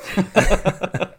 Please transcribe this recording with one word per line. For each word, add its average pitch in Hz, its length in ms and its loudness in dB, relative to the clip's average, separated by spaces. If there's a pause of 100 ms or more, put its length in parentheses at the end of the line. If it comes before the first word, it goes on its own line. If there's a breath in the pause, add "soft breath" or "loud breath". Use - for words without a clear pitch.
(160)
<laughs> - 1040 0